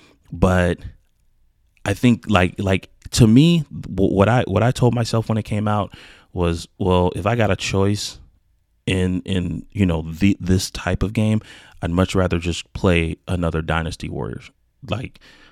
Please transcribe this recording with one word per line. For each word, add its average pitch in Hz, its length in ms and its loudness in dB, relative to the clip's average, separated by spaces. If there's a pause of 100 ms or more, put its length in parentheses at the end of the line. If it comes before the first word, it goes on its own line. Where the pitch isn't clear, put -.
(320)
but 90 460 2 (1080)
I 101 100 -2
think, 120 340 2
like, 92 300 2
like, 95 320 -2 (200)
to - 140 6
me, 151 380 6 (180)
w-, - 320 -2
what 98 160 4
I, 120 140 2
what 98 180 0
I 113 80 2
told 123 240 2
myself 113 360 -2
when 110 100 -2
it 104 40 -4
came 104 240 -4
out 104 280 -2 (380)
was, 85 340 -2 (100)
"Well, 90 380 2
if 87 100 -6
I 110 100 0
got 110 140 2
a 95 60 0
choice 101 640 -2 (680)
in, 92 360 -2
in, 90 500 -4
you 98 160 0
know, 80 160 -2
the, 82 360 0
this 92 300 0
type - 320 -4
of 98 120 -4
game, 107 280 0 (400)
I'd 90 80 -2
much 90 240 2
rather 90 240 2
just 85 360 -6
play 85 440 0 (100)
another 85 360 -2
Dynasty 80 460 -4
Warriors." - 420 -10 (360)
Like, - 320 -8 (320)